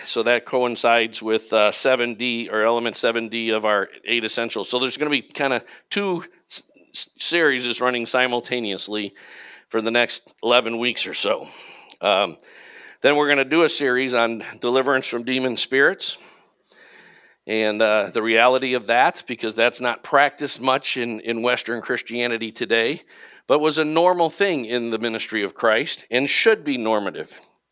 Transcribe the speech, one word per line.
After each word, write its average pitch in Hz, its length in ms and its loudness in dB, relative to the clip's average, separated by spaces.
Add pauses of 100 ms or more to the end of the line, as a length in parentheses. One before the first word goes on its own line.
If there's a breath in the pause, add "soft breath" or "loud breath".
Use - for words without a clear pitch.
So - 160 -2
that 117 240 2
coincides 117 720 2
with, 110 320 -2
uh, 107 200 4
seven 120 420 0
D, 117 360 -6
or 107 120 0
element 117 340 0
seven 117 320 0
D 113 220 -4
of 110 160 0
our 104 240 0 (160)
eight 117 180 -2
essentials. 113 460 -6
So 123 80 -2
there's 127 180 -4
gonna 147 140 -4
be 139 100 0
kinda 135 420 -4 (280 loud breath)
two 196 340 -2 (260 soft breath)
s-, - 120 -8 (320)
s-, - 240 -8
series 143 480 2
is 117 160 -4
running 123 240 0
simultaneously 113 1080 -2 (540 loud breath)
for 113 140 -2
the 110 80 -2
next 120 420 -2 (100)
eleven 117 360 2
weeks 120 280 -4
or 92 60 -10
so. 92 340 -4 (540 loud breath)
Um, 95 380 0 (640 loud breath)
then 143 140 4
we're 147 140 2
gonna 139 160 4
do 151 180 2
a 156 60 6
series 131 440 0
on 117 300 0 (180 loud breath)
deliverance 127 460 0
from 120 160 -6
demon 127 340 -2
spirits 143 640 0 (1300 soft breath)
and, 107 340 0
uh, 107 320 4
the 110 100 0
reality 123 520 4
of 113 140 -2
that, 127 380 2
because 113 280 -6
that's 117 260 2
not 123 220 -4
practiced 139 580 0
much 135 360 0
in, 120 240 -4
in 113 220 -4
Western 117 380 -2
Christianity 117 720 -4
today, 113 520 0 (440 loud breath)
but 147 140 4
was 151 180 2
a 156 60 2
normal 170 440 2
thing 165 360 -2
in 117 260 -4
the 113 80 -2
ministry 110 460 -4
of 95 100 -6
Christ 117 560 0
and 131 180 0
should - 360 2
be 143 120 -2
normative. 107 640 -2 (320)